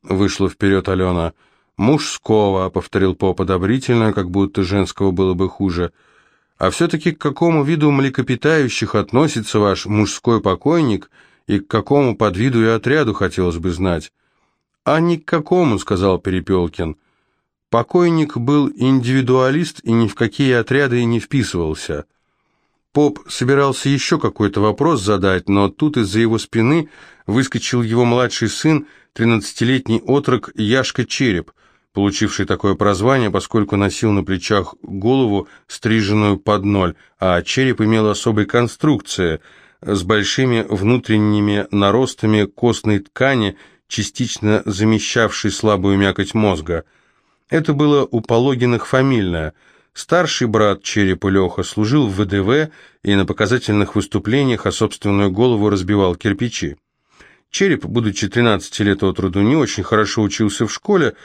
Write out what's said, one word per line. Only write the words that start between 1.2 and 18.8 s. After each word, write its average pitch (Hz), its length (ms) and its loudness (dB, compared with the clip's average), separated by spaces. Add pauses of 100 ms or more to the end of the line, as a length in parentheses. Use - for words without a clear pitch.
«Мужского», — 107 920 0
повторил 95 460 -2
поп 95 240 -2
одобрительно, 107 720 0
как 92 180 -4
будто 98 320 0
женского 98 480 0
было 92 240 0
бы 92 140 -2
хуже. 87 420 -2 (680)
«А 92 120 0
всё-таки 165 400 -2
к 151 80 -12
какому 156 460 0
виду 151 260 2
млекопитающих 135 1040 0
относится 117 640 0
ваш 101 280 0
мужской 107 540 0
покойник 110 720 0 (380)
и 104 100 0
к - 80 -6
какому 123 500 0
подвиду 113 460 0
и 110 60 4
отряду, 113 460 0
хотелось 90 440 -2
бы 87 140 -4
знать?» 87 400 -2 (720)
«А 156 160 2
ни 170 160 2
к 160 80 -16
какому», — 160 560 0
сказал 92 400 0
Перепёлкин. 90 760 -2 (800)
Покойник 160 600 0
был 139 360 0
индивидуалист 131 1120 0